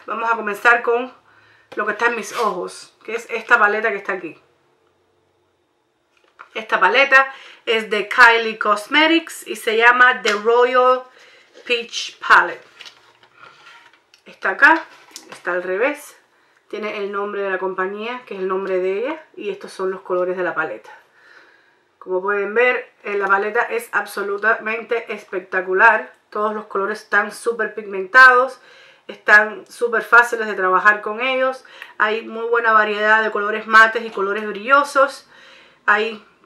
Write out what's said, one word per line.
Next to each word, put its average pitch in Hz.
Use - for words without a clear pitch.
vamos 226
a 226
comenzar 220
con 240
lo 208
que 208
está 233
en 240
mis -
ojos, 185
que 214
es 226
esta 233
paleta 214
que 202
está 196
aquí. 170
Esta 220
paleta 262
es 220
de 202
Kylie 226
Cosmetics 311
y 220
se 220
llama 240
The 208
Royal 254
Peach -
Palette. 180
Está 185
acá, 311
está -
al 180
revés. 208
Tiene 214
el 202
nombre 202
de 196
la 185
compañía, 196
que -
es 190
el 185
nombre 190
de 190
ella, 302
y 208
estos 190
son 190
los 190
colores 180
de 185
la 165
paleta. 160
Como 185
pueden 202
ver, 240
eh, 202
la 196
paleta 208
es 226
absolutamente 214
espectacular. 190
Todos 214
los 214
colores 202
están 208
súper 220
pigmentados, 247
están 208
súper 220
fáciles 233
de 214
trabajar 190
con 214
ellos. 262
Hay 220
muy 220
buena 233
variedad 214
de 214
colores 214
mates 220
y 220
colores 202
brillosos. 269
Ahí, 214